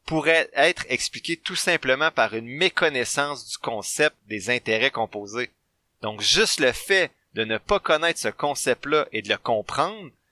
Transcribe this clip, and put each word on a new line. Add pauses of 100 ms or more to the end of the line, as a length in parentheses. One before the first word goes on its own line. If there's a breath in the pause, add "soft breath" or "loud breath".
pourrait
être
expliqué
tout
simplement
par
une
méconnaissance
du
concept (100)
des
intérêts
composés. (500)
Donc
juste
le
fait (240)
de
ne
pas
connaître
ce
concept-là
et
de
le
comprendre (220)